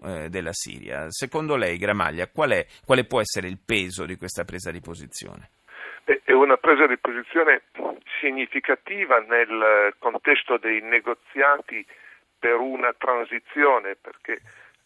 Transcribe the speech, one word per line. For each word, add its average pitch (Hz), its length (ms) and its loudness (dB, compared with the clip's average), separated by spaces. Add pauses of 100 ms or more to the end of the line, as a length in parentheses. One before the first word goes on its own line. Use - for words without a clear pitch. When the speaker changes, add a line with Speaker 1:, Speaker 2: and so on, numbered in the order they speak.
Speaker 1:
eh, 82 240 -10
della 87 240 -6
Siria. 67 560 -10
Secondo 151 480 -4
lei, 90 220 0
Gramaglia, 90 500 -2
qual 151 220 0
è, 101 160 0 (180)
quale 127 200 2
può 120 160 -2
essere 98 280 -4
il 95 160 -10
peso 92 400 -4
di 90 120 -8
questa 90 280 -8
presa 90 260 -10
di 85 100 -10
posizione? 64 680 -16 (540)
Speaker 2:
È, 143 200 2
è 131 80 2
una 131 260 6
presa 147 280 6
di 127 120 0
posizione 135 640 0 (580)
significativa 135 1000 0
nel 110 800 2
contesto 127 600 0
dei 110 240 -2
negoziati 120 1040 -2 (520)
per 120 200 2
una 123 380 -2
transizione, 120 1040 0
perché, - 400 -12 (460)